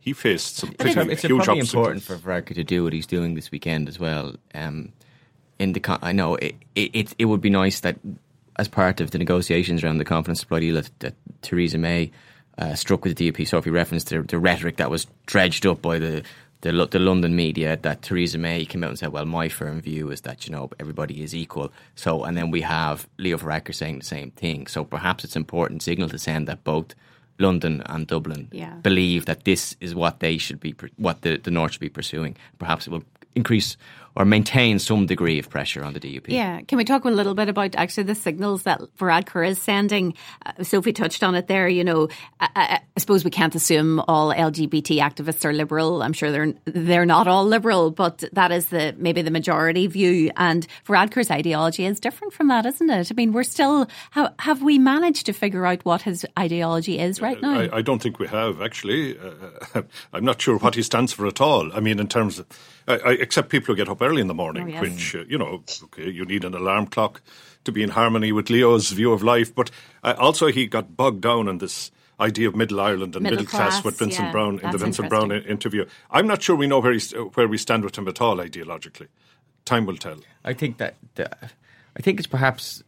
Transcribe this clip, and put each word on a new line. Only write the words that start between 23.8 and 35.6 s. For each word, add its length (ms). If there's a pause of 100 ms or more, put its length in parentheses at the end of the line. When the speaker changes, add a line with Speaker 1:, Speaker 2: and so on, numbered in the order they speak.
Speaker 2:
the 40
same 280
thing. 340
So 180
perhaps 380
it's 140
important 460
signal 260
to 100
send 300
that 160
both 300 (440)
London 480
and 220
Dublin 420
Speaker 3:
Yeah. 320
Speaker 2:
believe 440
that 180
this 360
is 140
what 240
they 200
should 200
be, 140
pur-, 240
what 260
the, 140
the 160
North 200
should 80
be 80
pursuing. 480 (220)
Perhaps 300
it 20
will 140 (320)
increase 400 (400)
or 80
maintain 560
some 260
degree 320
of 100
pressure 360